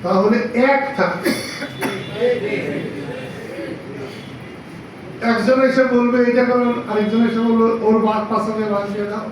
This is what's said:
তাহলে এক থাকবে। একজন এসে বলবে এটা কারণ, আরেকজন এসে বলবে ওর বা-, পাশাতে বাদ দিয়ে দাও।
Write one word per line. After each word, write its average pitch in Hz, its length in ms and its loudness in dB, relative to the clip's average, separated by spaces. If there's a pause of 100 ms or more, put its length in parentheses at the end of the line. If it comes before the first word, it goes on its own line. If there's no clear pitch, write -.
তাহলে 208 340 4 (320)
এক 277 120 4 (160)
থাকবে। - 320 0 (4000)
একজন 254 260 4 (120)
এসে 262 140 4 (120)
বলবে 240 220 4 (120)
এটা 247 200 4
কারণ, 240 240 2 (180)
আরেকজন 214 380 2
এসে 226 180 0
বলবে 226 180 4 (220)
ওর 220 80 6 (100)
বা-, 214 260 0
পাশাতে 220 320 -2 (100)
বাদ 202 200 0
দিয়ে 208 180 -4
দাও। 214 200 -6